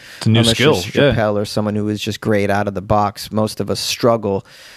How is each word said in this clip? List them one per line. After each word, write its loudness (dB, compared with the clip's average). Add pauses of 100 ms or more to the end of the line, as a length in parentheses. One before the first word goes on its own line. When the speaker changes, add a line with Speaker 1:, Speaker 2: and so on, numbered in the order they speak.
(180)
Speaker 1:
It's -2
a 4
new 6
Speaker 2:
unless 2
you're 4
Speaker 1:
skill, 0
yeah. 4
Speaker 2:
Chappelle 0
or -2
someone -2
who -2
is -2
just -6
great 0
out 0
of -6
the -8
box, -2
most -2
of -4
us -4
struggle. 0 (320)